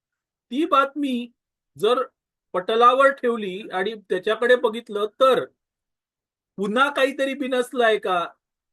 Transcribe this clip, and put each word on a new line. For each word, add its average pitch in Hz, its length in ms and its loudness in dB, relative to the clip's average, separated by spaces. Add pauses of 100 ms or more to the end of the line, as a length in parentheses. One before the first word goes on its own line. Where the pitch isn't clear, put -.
(500)
ती 277 140 -4
बातमी 269 680 -2 (460)
जर 240 240 2 (500)
पटलावर 240 580 4
ठेवली 220 600 -4
आणि 196 220 -4
त्याच्याकडे 220 600 0
बघितलं 220 500 -4
तर 233 380 2 (1120)
पुन्हा 220 340 0
काहीतरी 269 440 -2
बिनसलं 254 500 -2
आहे 214 140 2
का, 180 300 -4 (440)